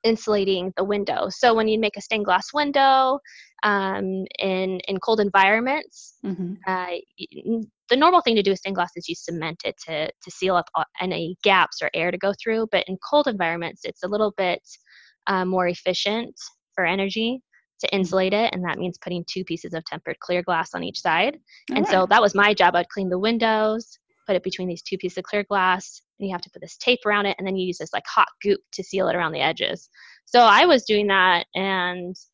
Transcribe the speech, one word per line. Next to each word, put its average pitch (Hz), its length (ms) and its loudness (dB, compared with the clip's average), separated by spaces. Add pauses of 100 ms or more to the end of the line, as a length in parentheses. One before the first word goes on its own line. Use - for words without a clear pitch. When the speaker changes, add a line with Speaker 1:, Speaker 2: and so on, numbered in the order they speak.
Speaker 1:
insulating 196 720 0
the 190 80 -2
window. 202 460 -2
So 233 240 2
when 220 160 2
you 220 100 0
make 214 160 -2
a 202 60 -12
stained 214 240 -4
glass 196 280 0
window, 269 640 2 (440)
um, 190 640 0 (140)
in, 190 500 -2
in 190 100 -2
cold 220 220 2
environments, 208 920 0 (100)
Speaker 2:
Mm-hmm. 185 300 -6 (120)
Speaker 1:
uh, 185 200 -4 (300)
y-, 185 100 -12 (180)
n-, 226 260 -4 (160)
the 247 80 4
normal 339 240 6
thing 226 160 2
to 202 80 4
do 196 80 2
with 185 80 -2
stained 196 160 -6
glass 175 220 -2
is 175 100 -12
you 170 80 -6
cement 165 480 -8
it - 120 -6 (120)
to, 156 200 -4
to - 220 -14
seal 185 280 0
up 170 80 0 (100)
a-, 160 80 0 (160)
any 175 420 -6
gaps 190 400 2
or 151 120 -4
air 170 180 -2
to 185 60 -6
go 196 160 -2 (100)
through. 220 260 -2
But 196 200 2
in 190 80 -6 (120)
cold 294 180 4
environments, 170 580 -4
it's - 180 -8
a 185 60 -6
little 208 260 0
bit, 180 260 -2 (680)
uh, 185 180 0
more 185 240 2
efficient 202 640 -4 (400)
for 185 100 0
energy 196 540 -2 (400)
to - 80 -4
Speaker 2:
Mm-hmm. - 100 -2
Speaker 1:
insulate 185 360 0
it, 226 200 0
and 180 120 -6
that 160 120 -4
means 180 200 -6
putting 175 280 -8
two 185 180 -8
pieces 170 300 -8
of 160 120 -8
tempered - 340 -10
clear 180 240 -2
glass 170 300 -2
on 175 100 -8
each - 180 -10
side. 190 360 0 (340)
Speaker 2:
All - 60 -2
Speaker 1:
And 208 100 2
so 185 140 4
Speaker 2:
right. 180 80 0
Speaker 1:
that 214 120 6
was 208 140 2
my 208 180 4
job. 180 220 4
I'd 175 140 0
clean 190 200 -4
the 180 100 -2
windows, 220 800 0 (280)
put 196 100 0
it 180 80 -2
between 185 240 -6
these 170 140 -8
two - 160 -6
pieces 180 200 -6
of 185 80 -8
clear 208 180 -2
glass, 185 580 0 (180)
and 202 80 -6
you 190 60 -6
have 175 80 -8
to - 80 -16
put - 120 -20
this - 160 -18
tape 247 280 0
around 208 200 0
it, 196 120 -2
and 196 100 -8
then 190 80 -2
you 185 120 -2
use 180 120 -6
this, 156 140 -10
like, - 140 -4
hot - 200 4 (140)
goop 202 200 0 (120)
to 185 100 -10
seal 185 260 -2
it 170 60 0
around 165 180 -2
the 143 80 -4
edges. - 480 -2 (360)
So 240 160 4
I 226 240 8
was 285 200 6
doing 208 220 2
that 185 380 4 (100)
and 180 600 -4 (180)